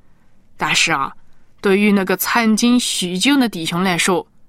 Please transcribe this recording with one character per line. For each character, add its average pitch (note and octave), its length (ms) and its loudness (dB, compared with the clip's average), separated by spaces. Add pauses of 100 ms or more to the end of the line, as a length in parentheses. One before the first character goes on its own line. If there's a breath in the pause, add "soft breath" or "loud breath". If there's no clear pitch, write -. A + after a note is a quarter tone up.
(580)
但 D#3 160 -4
是 E3 180 0
啊， C#3 240 -4 (460)
对 G3 160 2
于 G#3 140 4
那 G3+ 120 2
个 F#3 140 0
曾 A3 400 0
经 A#3+ 220 2
酗 F#3 420 -4
酒 C#4 160 2
的 B3 100 2
弟 F3 160 -8
兄 E3+ 200 -2
来 F#3+ 120 0
说， E3+ 300 0 (240)